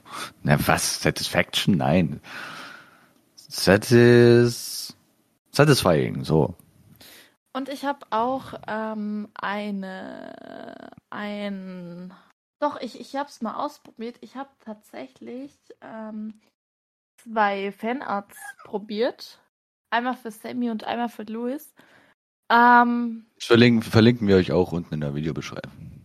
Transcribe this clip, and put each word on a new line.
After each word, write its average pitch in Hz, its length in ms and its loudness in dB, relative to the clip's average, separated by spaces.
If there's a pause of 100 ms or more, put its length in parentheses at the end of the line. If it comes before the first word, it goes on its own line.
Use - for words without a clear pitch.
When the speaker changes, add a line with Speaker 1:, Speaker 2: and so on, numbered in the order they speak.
(440)
Speaker 1:
Na 71 240 2
was? - 340 0
Satisfaction? - 760 -2
Nein. 71 440 0 (1300)
Satis-, 120 1400 4 (580)
satisfying, 78 760 2
so. 76 300 2 (960)
Speaker 2:
Und 262 160 -8
ich 269 160 -10
hab 277 260 -6
auch, 247 420 -4 (140)
ähm, 214 680 -8
eine, 185 1600 -10 (180)
ein, 185 1040 -12 (460)
doch, 294 220 -4
ich, - 180 -12
ich - 160 -14
hab's 277 260 -8
mal 220 140 -6
ausprobiert. 240 640 -10
Ich 233 160 -20
hab 269 240 -16
tatsächlich, 240 1000 -16 (240)
ähm, 214 600 -14 (840)
zwei 202 480 -2
Fanarts 214 680 -6 (280)
probiert. 214 760 -6 (500)
Einmal 240 260 -2
für 240 160 -14
Sammy 240 380 -6
und 220 140 -6
einmal 233 260 -4
für 226 140 -14
Luis. 240 500 -10 (760)
Ähm, 240 760 4 (100)
Speaker 1:
Das - 100 -14
verlinken, 117 360 6
verlinken 113 460 4
wir 98 100 6
euch 90 140 4
auch 87 200 2
unten 82 220 -6
in 78 80 -6
der 71 140 -6
Videobeschreibung. 73 560 -8 (340)